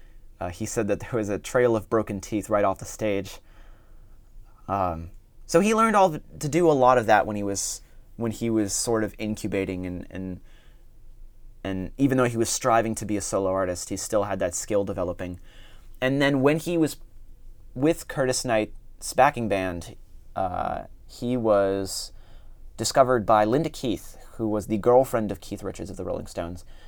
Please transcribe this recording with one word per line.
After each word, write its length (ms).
Uh, 100
he 160
said 200
that 140
there 140
was 140
a 100
trail 360
of 160
broken 300
teeth 280
right 160
off 140
the 60
stage. 560
Um, 420
so 120
he 140
learned 200
all 140
the, 140
to 80
do 200
a 40
lot 260
of 80
that 180
when 120
he 80
was, 360
when 160
he 180
was 220
sort 320
of 120
incubating, 720
and, 240
and, 300
and 360
even 200
though 60
he 120
was 120
striving 480
to 80
be 120
a 40
solo 320
artist, 380
he 60
still 280
had 160
that 160
skill 260
developing. 560
And 200
then 220
when 160
he 180
was 200
with 320
Curtis 360
Knight's 680
backing 360
band, 460
uh, 500
he 300
was 720
discovered 480
by 200
Linda 260
Keith, 460
who 100
was 180
the 120
girlfriend 520
of 100
Keith 220
Richards 280
of 60
the 80
Rolling 220
Stones. 380